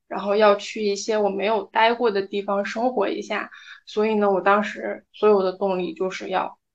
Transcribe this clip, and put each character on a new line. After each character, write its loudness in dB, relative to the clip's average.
然 -8
后 -2
要 6
去 -6
一 0
些 -2
我 2
没 -2
有 0
待 2
过 0
的 0
地 -6
方 -4
生 -2
活 0
一 -6
下， -8
所 -2
以 0
呢， 2
我 2
当 4
时 -8
所 2
有 6
的 0
动 -2
力 -6
就 -4
是 -10
要 -4